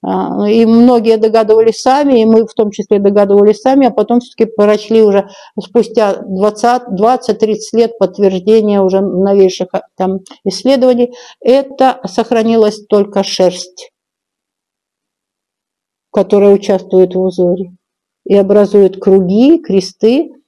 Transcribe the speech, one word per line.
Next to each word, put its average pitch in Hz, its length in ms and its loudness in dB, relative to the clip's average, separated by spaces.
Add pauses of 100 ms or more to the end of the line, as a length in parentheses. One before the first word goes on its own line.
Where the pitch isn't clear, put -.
А, 190 460 -4
и 226 160 2
многие 226 500 2
догадывались 220 640 2
сами, 269 400 0
и 220 60 2
мы 220 200 2
в - 60 -16
том 208 200 -2
числе 208 260 -2
догадывались 202 640 2
сами, 269 260 2
а 226 40 2
потом 214 300 -2
все-таки 220 340 -4
прочли 208 480 0
уже 196 260 2 (300)
спустя 208 580 -2 (100)
двадцать, 208 560 -2 (120)
двадцать, 214 440 -2
тридцать 214 340 -4
лет 226 260 -2
подтверждения 202 840 0
уже 190 180 0
новейших, 190 720 0
а, 185 80 -6 (160)
там, 190 220 -4 (260)
исследований. 247 680 -2 (260)
Это 262 640 0
сохранилась 220 840 -2
только 202 360 -2
шерсть, - 680 -6 (2250)
которая 202 420 2
участвует 185 600 -2
в 185 60 -2
узоре 180 520 -4 (540)
и 202 100 0
образует 196 640 2
круги, 202 580 2
кресты, 226 760 -2 (160)